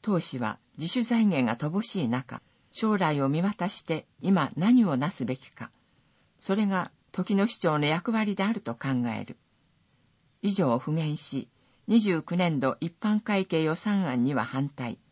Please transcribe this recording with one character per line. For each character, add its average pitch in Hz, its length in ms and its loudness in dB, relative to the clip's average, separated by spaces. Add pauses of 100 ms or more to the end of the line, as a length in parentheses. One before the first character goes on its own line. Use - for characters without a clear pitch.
当 196 180 0
市 - 180 -6
は 113 220 -4 (180)
自 151 100 -6
主 240 160 0
財 226 220 4
源 143 220 2
が 113 100 0
乏 160 240 -2
し 196 220 -2
い 120 40 0
中、 117 360 -4 (280)
将 214 260 0
来 156 240 0
を 135 80 2
見 156 120 0
渡 196 280 -2
し - 120 -8
て 156 240 -6 (160)
今 160 340 2
何 220 300 6
を 147 120 0
な 143 120 0
す 135 160 -6
べ 127 100 -2
き - 140 -20
か、 - 220 -20 (680)
そ 190 160 -2
れ 208 120 2
が 190 240 -2 (200)
時 190 240 -2
の 196 120 4
市 - 100 -2
長 151 220 2
の 147 80 2
役 165 240 0
割 214 240 0
で 190 80 0
あ 214 100 2
る 220 80 -4
と 117 140 -8
考 - 140 -6 (300)
え 98 60 -8
る。 - 100 -16 (1080)
以 208 80 0
上 165 240 2
を - 40 0
付 - 120 -4
言 156 260 -2
し、 - 320 -8 (380)
二 233 120 6
十 185 220 2
九 170 140 -6
年 170 240 2
度 131 220 0
一 165 180 -6
般 214 200 2
会 196 280 -2
計 160 160 0
予 156 100 2
算 196 340 0
案 127 160 0
に 143 120 0
は 113 100 0
反 135 240 -4
対 123 300 -10 (120)